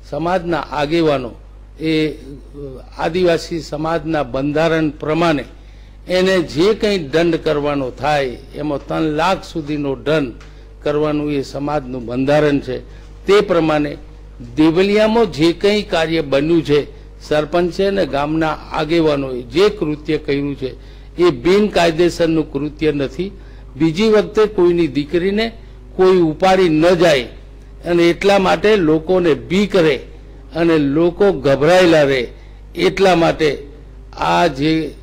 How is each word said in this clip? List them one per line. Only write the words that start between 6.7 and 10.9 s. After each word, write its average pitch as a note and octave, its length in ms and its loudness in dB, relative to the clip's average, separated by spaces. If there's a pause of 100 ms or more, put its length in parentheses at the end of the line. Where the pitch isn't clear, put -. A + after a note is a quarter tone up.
કંઈ G#3 240 -2
દંડ D#3+ 380 0
કરવાનો D3 560 -2
થાય, C#3 460 -2 (180)
એમાં C#3+ 320 -6
ત્રણ D#3+ 140 -4
લાખ D#3+ 420 -2
સુધીનો D3 520 -6
દંડ C3 380 -2 (500)
કરવાનું D3 480 -2